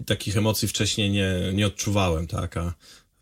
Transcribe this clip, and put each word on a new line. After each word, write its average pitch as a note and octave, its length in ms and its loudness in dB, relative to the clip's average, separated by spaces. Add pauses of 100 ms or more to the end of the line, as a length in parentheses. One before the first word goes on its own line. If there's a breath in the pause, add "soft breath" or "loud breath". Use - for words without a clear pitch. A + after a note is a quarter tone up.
takich G2+ 300 -2
emocji G#2+ 320 2
wcześniej G2+ 420 0
nie, G2 220 2 (220)
nie G#2 120 4
odczuwałem, F#2 600 0
tak, F#2 300 -4
a E2+ 180 -2 (480 loud breath)